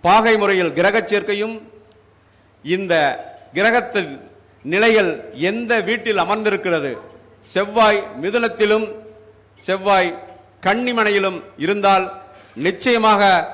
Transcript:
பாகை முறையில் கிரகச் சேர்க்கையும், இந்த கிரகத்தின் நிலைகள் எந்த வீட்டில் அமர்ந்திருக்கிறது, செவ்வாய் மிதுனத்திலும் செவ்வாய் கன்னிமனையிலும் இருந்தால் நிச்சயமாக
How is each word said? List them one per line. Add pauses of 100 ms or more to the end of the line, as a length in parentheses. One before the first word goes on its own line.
பாகை
முறையில்
கிரகச்
சேர்க்கையும், (1000)
இந்த (580)
கிரகத்தின் (320)
நிலைகள்
எந்த
வீட்டில்
அமர்ந்திருக்கிறது, (420)
செவ்வாய் (180)
மிதுனத்திலும் (680)
செவ்வாய் (440)
கன்னிமனையிலும் (160)
இருந்தால் (320)
நிச்சயமாக